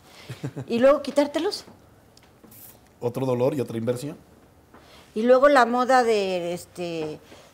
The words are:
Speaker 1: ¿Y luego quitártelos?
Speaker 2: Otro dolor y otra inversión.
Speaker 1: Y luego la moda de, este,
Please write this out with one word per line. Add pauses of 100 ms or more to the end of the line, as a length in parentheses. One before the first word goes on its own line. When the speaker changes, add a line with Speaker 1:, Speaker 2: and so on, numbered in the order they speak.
(680)
Speaker 1:
¿Y
luego
quitártelos? (1400)
Speaker 2:
Otro
dolor
y
otra
inversión. (1000)
Speaker 1:
Y
luego
la
moda
de,
este, (340)